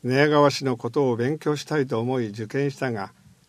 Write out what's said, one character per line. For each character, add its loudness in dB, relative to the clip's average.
「寝 0
屋 6
川 6
市 -4
の -2
こ -8
と 2
を 0
勉 -2
強 -2
し -8
た -2
い 0
と -2
思 -2
い -4
受 -8
験 -2
し -10
た -4
が、 -8